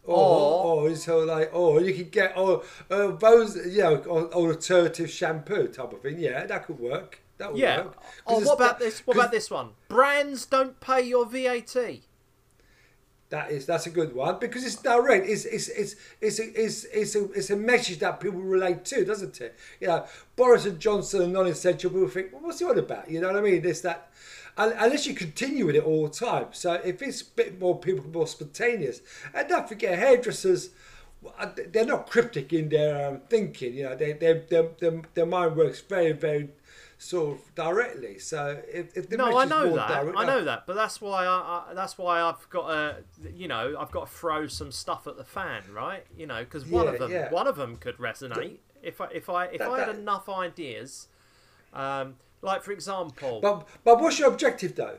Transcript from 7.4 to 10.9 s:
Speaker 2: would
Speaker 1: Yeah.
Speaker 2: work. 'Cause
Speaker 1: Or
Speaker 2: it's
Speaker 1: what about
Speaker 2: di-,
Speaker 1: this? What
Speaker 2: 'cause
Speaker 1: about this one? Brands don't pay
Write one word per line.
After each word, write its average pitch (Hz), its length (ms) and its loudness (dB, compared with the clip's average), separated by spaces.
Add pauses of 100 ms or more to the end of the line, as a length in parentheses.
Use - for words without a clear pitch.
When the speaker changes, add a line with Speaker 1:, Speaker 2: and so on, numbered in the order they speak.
Speaker 2:
would 190 80 -4
Speaker 1:
Yeah. 170 260 2
Speaker 2:
work. - 100 -16
'Cause - 160 -20 (140)
Speaker 1:
Or 233 120 4
Speaker 2:
it's 208 80 2
Speaker 1:
what 285 80 6
about 247 240 4
Speaker 2:
di-, 247 60 -4
Speaker 1:
this? 220 220 -4
What 247 80 2
Speaker 2:
'cause 247 100 6
Speaker 1:
about 233 80 0
this 220 180 -2
one? 131 200 -6 (180)
Brands 277 580 2
don't 269 320 0
pay 262 240 0